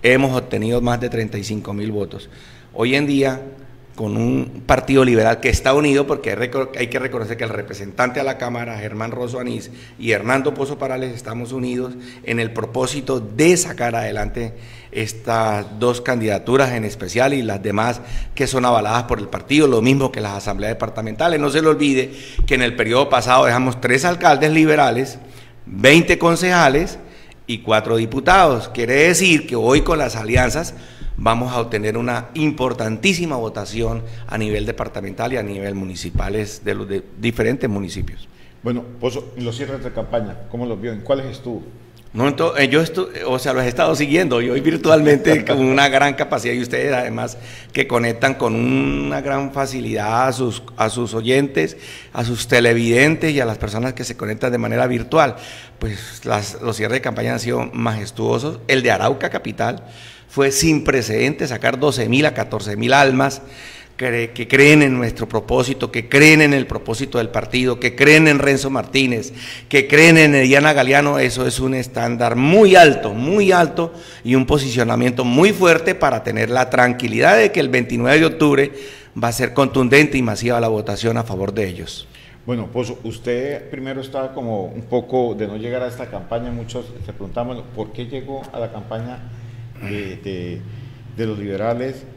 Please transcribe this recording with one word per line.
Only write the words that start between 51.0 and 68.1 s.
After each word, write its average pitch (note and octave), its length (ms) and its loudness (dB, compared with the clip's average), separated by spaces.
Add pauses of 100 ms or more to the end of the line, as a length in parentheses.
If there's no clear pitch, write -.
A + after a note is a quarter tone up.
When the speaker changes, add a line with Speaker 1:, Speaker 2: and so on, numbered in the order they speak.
Speaker 1:
oyentes, C3+ 640 0 (340)
a A#2+ 140 -4
sus A#2 240 -4
televidentes A#2+ 840 4
y C#3+ 80 0
a B2+ 60 2
las G#2+ 120 -4
personas A2+ 360 -4
que B2 100 -10
se A#2 140 -10
conectan G#2+ 340 -4
de B2 60 -2
manera A#2 300 0
virtual. B2 500 0 (420)
Pues - 460 -10
las, G#2+ 360 -4
los A#2 140 -4
cierres G#2+ 220 -4
de C3 40 -4
campaña A#2 300 -4
han A#2+ 80 -4
sido A#2+ 320 -4
majestuosos. A#2 960 -4
El C3+ 160 2
de A#2+ 80 4
Arauca A2+ 380 0
Capital A2 560 -6 (420)
fue C#3 240 2
sin D3+ 320 2
precedentes, B2+ 680 0
sacar B2 300 -2
doce B2+ 300 0
mil C3+ 160 4
a D3 80 0
catorce G#2+ 420 -6
mil A#2 180 0
almas C3+ 480 4 (560)
cre-, A#2 340 -4
que A#2 160 -10
creen D3 360 8
en C3 120 2
nuestro A#2 320 -4
propósito, A#2+ 640 -2
que A#2 160 -6
creen D3+ 340 8
en D3 120 4
el C3+ 140 0
propósito B2 500 -6
del A2+ 120 -2
partido, B2 500 -2
que B2 160 -2
creen D3+ 320 8